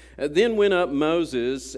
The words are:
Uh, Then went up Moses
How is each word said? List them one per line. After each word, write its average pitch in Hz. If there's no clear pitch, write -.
Uh, 147
Then 220
went 202
up 180
Moses 139